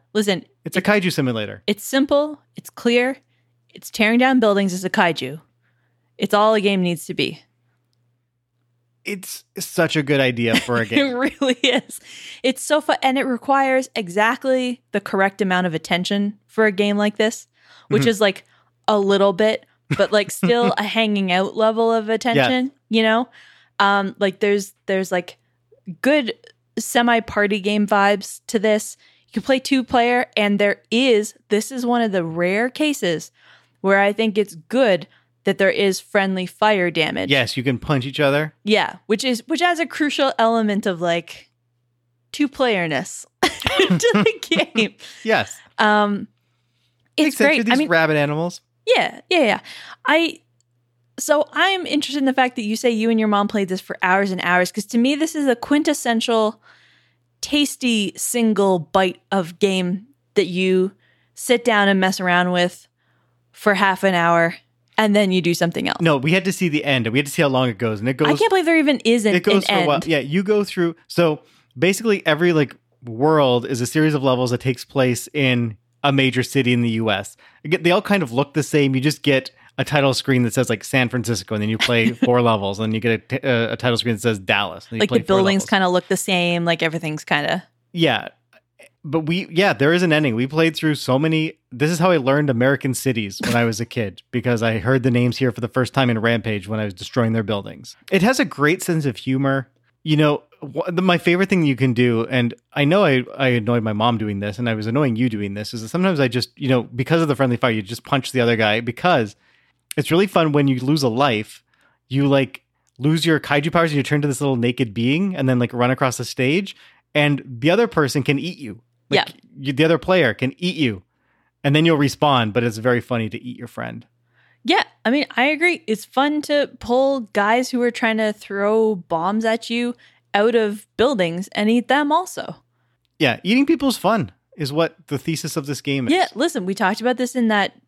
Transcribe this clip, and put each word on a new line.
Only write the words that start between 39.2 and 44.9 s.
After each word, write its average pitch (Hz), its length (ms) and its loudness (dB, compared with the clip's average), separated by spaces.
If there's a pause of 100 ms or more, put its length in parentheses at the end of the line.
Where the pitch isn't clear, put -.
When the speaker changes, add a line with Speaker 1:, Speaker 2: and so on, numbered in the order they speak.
Speaker 1:
is, 240 220 -2
which 330 160 -2
adds 349 180 0
a 311 60 -2
crucial 285 520 -2
element 226 460 0
of, 180 160 -2
like, 170 500 -4 (840)
two-playerness 190 920 -2 (100)
<laughs> - 80 -6
to - 60 2 (640)
the 330 580 0
Speaker 2:
<laughs> - 20 -
Speaker 1:
game. 214 200 -2 (300)